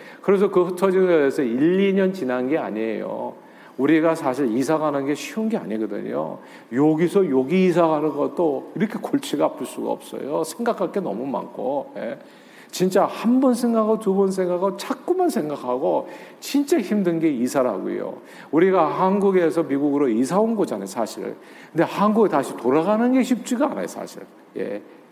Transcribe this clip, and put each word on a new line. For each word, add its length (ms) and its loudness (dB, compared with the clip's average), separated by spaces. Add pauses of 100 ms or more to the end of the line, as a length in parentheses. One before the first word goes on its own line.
(220)
그래서 280 2
그 140 4
흩어진 420 2
거에서 380 2
일, 380 2
이 120 2
년 200 2
지난 340 -4
게 100 0
아니에요. 760 -6 (440)
우리가 380 4
사실 400 -2
이사 220 0
가는 280 -2
게 100 -2
쉬운 340 -6
게 80 -2
아니거든요. 800 -6 (360)
여기서 560 2
여기 360 2
이사 220 4
가는 220 0
것도 680 -2
이렇게 240 -2
골치가 460 -2
아플 200 -4
수가 260 -6
없어요. 520 -6
생각할 480 -4
게 80 -4
너무 260 -6
많고, 720 -6
예. 200 -8 (560)
진짜 320 2
한 340 2
번 140 4
생각하고 460 2
두 160 0
번 160 4
생각하고 460 0
자꾸만 520 -2
생각하고 800 -2 (300)
진짜 400 0
힘든 400 0
게 100 2
이사라고요. 840 -2 (340)
우리가 380 4
한국에서 760 2
미국으로 480 0
이사 300 2
온 160 2
거잖아요, 320 -2
사실. 480 -6 (360)
근데 120 0
한국에 460 2
다시 280 0
돌아가는 560 2
게 80 4
쉽지가 500 0
않아요, 140 -6
사실. 380 -12 (340)
예. 240 -6 (300)